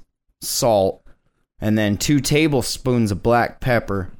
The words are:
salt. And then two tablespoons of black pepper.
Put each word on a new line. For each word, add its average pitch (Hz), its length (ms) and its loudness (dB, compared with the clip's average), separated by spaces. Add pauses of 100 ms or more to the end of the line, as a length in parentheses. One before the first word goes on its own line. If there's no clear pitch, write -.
(400)
salt. 104 640 0 (580)
And 107 180 0
then 104 180 2
two 147 240 0
tablespoons 127 920 0
of 85 100 -4
black 117 380 0
pepper. 101 600 -2